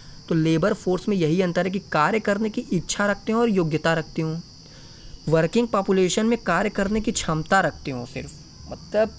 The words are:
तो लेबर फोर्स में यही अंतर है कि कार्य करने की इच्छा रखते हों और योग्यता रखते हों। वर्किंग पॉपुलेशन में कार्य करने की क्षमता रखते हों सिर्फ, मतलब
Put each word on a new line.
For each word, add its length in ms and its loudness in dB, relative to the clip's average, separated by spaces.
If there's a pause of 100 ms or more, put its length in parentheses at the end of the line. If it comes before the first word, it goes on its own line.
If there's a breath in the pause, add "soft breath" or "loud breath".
(280 loud breath)
तो 80 0
लेबर 380 4
फोर्स 340 -2
में 80 2
यही 260 2
अंतर 240 2
है 60 -2
कि 80 -2 (120)
कार्य 280 2
करने 300 0
की 120 -6 (100)
इच्छा 340 -2
रखते 260 -2
हों 100 2
और 80 4
योग्यता 440 2
रखते 280 -4
हों। 180 -2 (880 loud breath)
वर्किंग 400 4
पॉपुलेशन 580 2
में 120 2
कार्य 320 0
करने 320 0
की 100 -2
क्षमता 480 0
रखते 320 -2
हों 140 -6
सिर्फ, 260 -10 (380)
मतलब 500 -2